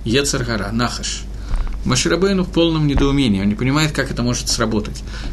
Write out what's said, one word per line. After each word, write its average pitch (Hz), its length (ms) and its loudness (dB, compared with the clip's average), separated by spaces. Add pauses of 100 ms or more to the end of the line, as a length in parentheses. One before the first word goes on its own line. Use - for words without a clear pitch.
Йецер 131 400 2
Гара, 104 260 -2
Нахаш. - 520 -2 (600)
Моше 131 260 2
Рабейну 180 360 2
в 185 60 -6
полном 160 360 2
недоумении, 139 540 2
он 101 80 2
не 104 40 2
понимает, 147 380 0
как 131 180 -2
это 123 140 -2
может 120 260 -2
сработать. 110 540 -2 (300)